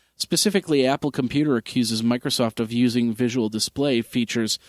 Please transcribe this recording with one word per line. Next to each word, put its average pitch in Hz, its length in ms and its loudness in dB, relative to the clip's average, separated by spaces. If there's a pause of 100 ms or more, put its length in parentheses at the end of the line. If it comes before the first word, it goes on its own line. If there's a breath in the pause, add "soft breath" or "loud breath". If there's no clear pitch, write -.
(160 soft breath)
Specifically, 170 680 0
Apple 127 280 0
Computer 139 460 0
accuses 113 440 -2
Microsoft 120 580 0
of 113 140 -4
using 120 400 2
Visual 117 360 0
Display 117 520 0
features 113 560 -2 (120)